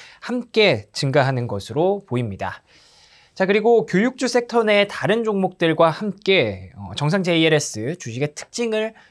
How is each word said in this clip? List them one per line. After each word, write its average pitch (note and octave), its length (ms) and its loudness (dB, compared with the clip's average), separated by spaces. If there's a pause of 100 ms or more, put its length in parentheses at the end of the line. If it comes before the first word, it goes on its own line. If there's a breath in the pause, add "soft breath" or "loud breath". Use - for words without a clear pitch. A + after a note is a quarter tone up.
(200 loud breath)
함께 G#3+ 720 0
증가하는 C3+ 560 0
것으로 D#3+ 580 -2
보입니다. G2+ 440 -4 (840 soft breath)
자, F#3+ 100 0
그리고 G#3+ 400 4
교육주 B3+ 420 0
섹터 A#3+ 360 0
내 G3+ 240 4
다른 G#3+ 360 -2
종목들과 F3 680 2
함께, C#3 840 -2
어, G2 200 -16
정상 D#3 260 0
제이엘에스 D#3+ 800 0
주식의 B2+ 340 -8
특징을 A3 600 -6 (160 soft breath)